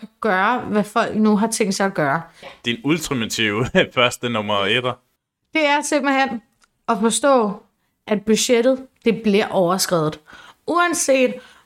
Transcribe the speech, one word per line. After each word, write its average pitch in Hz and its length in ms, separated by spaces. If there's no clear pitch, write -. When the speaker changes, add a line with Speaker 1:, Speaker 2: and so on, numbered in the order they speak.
Speaker 1:
gøre, 214 380
hvad 202 240
folk 208 320
nu 214 220
har 226 100
tænkt 214 280
sig 196 100
at 190 80
gøre. 135 280
Speaker 2:
Din 120 180
ultimative 117 840
<laughs> - 160
første 120 340
nummer 104 240
etter. 120 280
Speaker 1:
Det 311 140
er 294 140
simpelthen 269 600
at 226 120
forstå, 226 600
at 208 180
budgettet, 240 600
det 226 180
bliver 202 260
overskredet. 175 680
Uanset 277 680